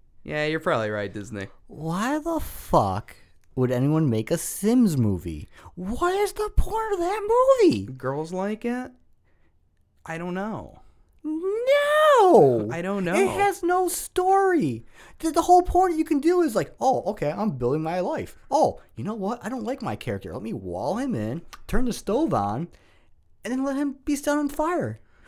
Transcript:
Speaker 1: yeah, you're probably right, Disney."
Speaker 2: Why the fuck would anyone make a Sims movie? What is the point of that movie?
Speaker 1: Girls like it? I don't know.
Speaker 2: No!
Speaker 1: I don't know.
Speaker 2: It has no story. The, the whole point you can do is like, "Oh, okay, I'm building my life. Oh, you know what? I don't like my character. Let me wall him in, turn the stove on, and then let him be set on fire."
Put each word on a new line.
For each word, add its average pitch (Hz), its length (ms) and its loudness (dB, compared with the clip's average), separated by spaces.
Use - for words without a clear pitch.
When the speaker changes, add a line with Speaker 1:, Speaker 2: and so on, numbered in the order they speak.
Speaker 1:
yeah, 151 220 -4
you're 156 140 -2
probably 127 300 0
right, 104 220 -4
Disney." 101 360 -10
Speaker 2:
Why 196 520 -4
the 320 200 -4
fuck - 760 -2
would 127 160 2
anyone 143 380 2
make 113 220 0
a 175 60 0
Sims 214 600 2
movie? 104 500 -2
What 254 400 -2
is 403 180 0
the 427 220 -6
point 440 380 2
of 359 60 -4
that 453 640 2
movie? 104 240 4
Speaker 1:
Girls 135 480 -6
like 208 320 -4
it? 254 260 -6
I 165 120 -8
don't 175 160 -6
know. 185 480 -8
Speaker 2:
No! 392 1500 4
Speaker 1:
I - 100 -6
don't 196 220 -4
know. 175 120 -2
Speaker 2:
It 381 140 4
has 403 340 -2
no 359 240 0
story. 359 1000 0
The, 220 120 -2
the 339 100 0
whole 349 220 6
point 359 340 2
you 320 80 0
can 294 140 0
do 349 220 2
is 262 140 0
like, 165 240 -2
"Oh, 240 220 2
okay, 156 200 -2
I'm 196 200 -2
building 131 320 0
my 170 160 -2
life. 208 380 -4
Oh, 277 280 2
you 110 80 -8
know 214 120 -6
what? 214 280 -4
I 202 60 -6
don't 247 140 -6
like 262 180 -6
my 117 140 -4
character. 98 380 -6
Let 131 100 -8
me 220 100 -8
wall 101 440 -4
him 254 180 -4
in, 117 260 -4
turn 160 180 4
the 156 80 -2
stove 233 400 -2
on, 110 340 -2
and 214 80 -6
then 262 120 -2
let 277 120 -2
him 285 200 -2
be 294 100 0
set 285 220 0
on 294 120 0
fire." 311 500 -4